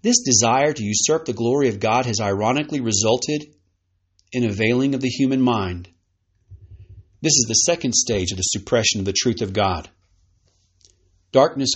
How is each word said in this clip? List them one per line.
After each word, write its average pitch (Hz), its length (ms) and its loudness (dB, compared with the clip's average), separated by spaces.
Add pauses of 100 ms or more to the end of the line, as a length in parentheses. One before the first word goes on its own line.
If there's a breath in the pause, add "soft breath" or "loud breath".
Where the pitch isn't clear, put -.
This 240 200 2
desire 127 500 2
to 117 100 -6
usurp 151 420 0
the 120 80 -4
glory 120 360 2
of 98 100 -4
God 113 260 2
has 110 160 -2
ironically 123 580 0
resulted 117 760 0 (760)
in 123 120 0
a 107 100 0
veiling 120 400 2
of 139 80 -2
the 131 80 -2
human 131 320 0
mind. 95 480 -2 (1300)
This 151 120 0
is 123 140 2
the 113 80 -4
second 165 400 0
stage 98 360 -2
of 95 60 -8
the 92 60 -4
suppression 107 560 0
of 95 60 -4
the 98 80 -2
truth - 280 -2
of 95 120 -4
God. 95 360 -2 (1400)
Darkness 135 440 4